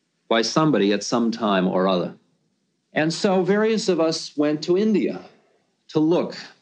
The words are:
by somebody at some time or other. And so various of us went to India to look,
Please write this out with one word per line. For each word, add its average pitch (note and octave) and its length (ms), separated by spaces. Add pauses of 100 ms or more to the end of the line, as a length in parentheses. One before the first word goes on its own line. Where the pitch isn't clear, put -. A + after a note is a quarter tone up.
(280)
by A2+ 140
somebody A2 500
at G2+ 100
some A#2 280
time G2 360
or F#2 220
other. F2+ 280 (760)
And D#3 180
so F#3+ 320
various G#3 460
of F3 100
us D#3+ 380
went D3+ 280
to F3 120
India F3+ 460 (640)
to D#3 120
look, D#3 360 (240)